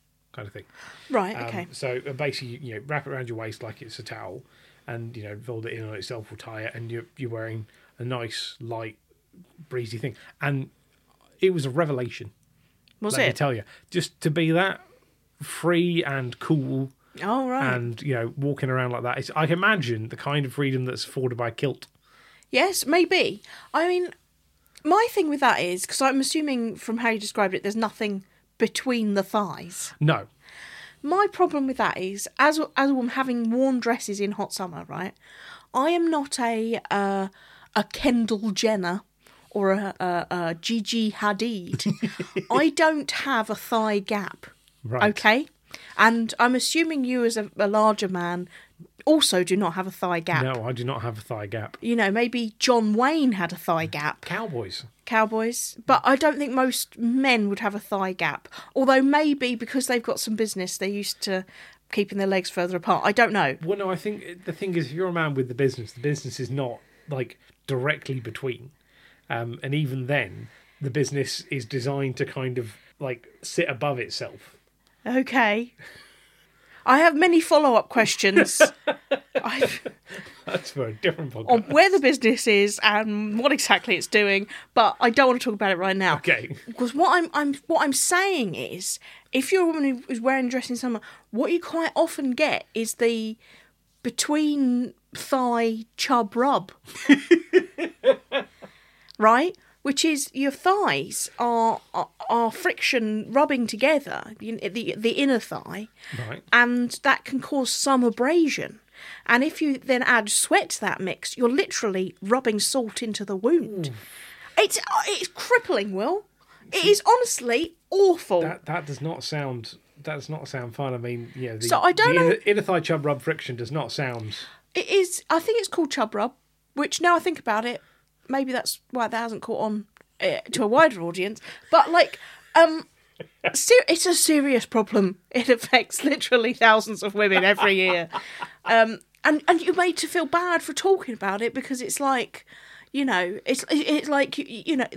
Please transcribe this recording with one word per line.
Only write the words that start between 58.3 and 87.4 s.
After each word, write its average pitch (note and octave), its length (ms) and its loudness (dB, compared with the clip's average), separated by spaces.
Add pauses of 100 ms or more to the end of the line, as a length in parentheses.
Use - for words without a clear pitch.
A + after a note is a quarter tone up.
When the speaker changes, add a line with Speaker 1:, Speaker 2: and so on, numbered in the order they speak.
Speaker 2:
Although C4+ 240 6
maybe C#4 540 2
because A#3+ 320 -4
they've A#3+ 160 0
got - 180 -4
some A3 160 -4
business, G3 400 -4
they're G3+ 140 -4
used G3+ 320 -6
to F#3 240 -4 (440)
keeping G3+ 280 -2
their G3 80 0
legs F#3+ 240 0
further F3+ 260 -2
apart. F3 280 0
I G#3 80 2
don't A3+ 200 4
know. D3 320 0
Speaker 1:
Well, G3 140 -4
no, F#3+ 120 -4
I F3+ 60 -2
think F3+ 480 -10
the E3+ 80 -6
thing F#3 240 -6
is, D#3+ 100 0
if B2 60 -10
you're F3+ 160 -2
a F3 40 -4
man D#3+ 220 -2
with C3 140 -2
the B2 60 -10
business, B2+ 380 -2
the A#2+ 80 -20
business C3+ 380 -6
is B2+ 120 -6
not, B2+ 280 -6 (300)
like, C3 300 -8 (280)
directly C3+ 540 -2
between. A#2 500 -10 (600)
Um, A#2 320 -6
and C3+ 120 -4
even C3+ 320 -4
then, A2+ 420 -4 (320)
the C3+ 100 -6
business C#3 600 -2
is C3+ 160 -6
designed C3+ 520 -4
to C#3 80 -4
kind C3 320 -6
of, A2 140 -6 (280)
like, B2+ 260 -8 (160)
sit - 260 -2
above C#3 300 -2
itself. - 560 -10 (520)
Speaker 2:
Okay. A#3+ 640 2 (1120)
I C4 160 8
have E4 140 6
many E4+ 260 6
follow-up D4 500 4
questions. - 680 4 (420)
Speaker 1:
<laughs> - 420 -4
Speaker 2:
I've B3 420 -2 (600)
Speaker 1:
That's F#3 240 -6
for C3 160 -4
a A2 80 -6
different D#3 400 -4
podcast. A2+ 160 -2
Speaker 2:
on A#3 140 4
where F#4 260 6
the F#4+ 100 4
business B3+ 460 2
is G#3 360 4
and G#3+ 560 -2
what C#4+ 140 2
exactly G3 440 0
it's - 100 -4
doing, G3 400 2 (280)
but A3 260 4
I A#3+ 100 4
don't C4 180 6
want B3 120 2
to - 40 -6
talk A3+ 100 -2
about G3+ 160 0
it F#3 80 2
right F#3+ 180 0
now. F3+ 200 2
Speaker 1:
Okay. C#3+ 400 0 (100)
Speaker 2:
Because A#3+ 280 -4
what E4 180 4
I'm, E4+ 220 2
I'm, C#4+ 200 0 (120)